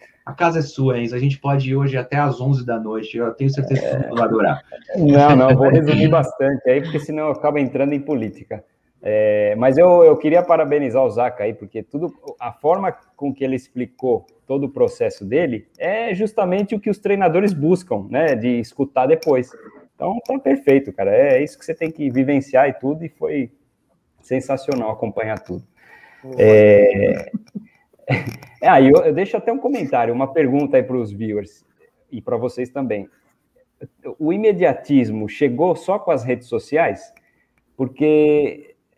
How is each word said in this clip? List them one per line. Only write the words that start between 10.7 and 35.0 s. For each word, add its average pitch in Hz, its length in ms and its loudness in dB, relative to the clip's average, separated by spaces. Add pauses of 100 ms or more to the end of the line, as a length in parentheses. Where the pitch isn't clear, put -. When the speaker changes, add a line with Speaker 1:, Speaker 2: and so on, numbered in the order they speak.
Speaker 2:
o 123 40 0
Zaca 113 360 -4
aí, 110 100 -6
porque 107 300 -14
tudo, 156 280 -10 (280)
a 120 120 -12
forma 180 380 -2 (260)
com 143 160 -6
que 135 120 -8
ele 131 100 -4
explicou 123 720 -6 (180)
todo 139 200 -4
o 131 40 -6
processo 117 560 -4
dele 120 440 -2 (100)
é 220 380 -4
justamente 202 580 -2
o 208 60 -6
que 220 100 -4
os 202 80 -4
treinadores 196 540 0
buscam, 143 580 -2
né, 143 240 0
de 120 240 -2
escutar 131 480 -4
depois. 139 440 0 (440)
Então, 190 320 -6
tá 262 140 -4
perfeito, 139 520 0
cara, 98 220 -2
é 131 280 4
isso 147 140 -8
que - 80 -20
você 160 100 -8
tem 160 180 -8
que 147 180 -6
vivenciar 135 580 0
e 135 40 -2
tudo, 151 320 -8
e 160 40 -12
foi 147 440 -8 (680)
sensacional 131 720 -6
acompanhar 110 480 -8
tudo. - 240 -14 (600)
Speaker 3:
Boa. 131 140 -16
Speaker 2:
É, 104 920 6 (800)
<laughs> - 520 -8
é, - 80 2
aí 139 200 8
eu, 151 160 8
eu 156 100 2
deixo 196 220 -4
até 214 160 -4
um 262 60 -6
comentário, 147 540 -2
uma 131 200 -4
pergunta 139 440 0
aí 127 60 4
pros 120 300 -6
viewers 104 520 -8 (460)
e 117 100 -14
pra 123 160 -4
vocês 123 320 -6
também. 113 400 -6 (1120)
O 156 140 -2
imediatismo 143 960 0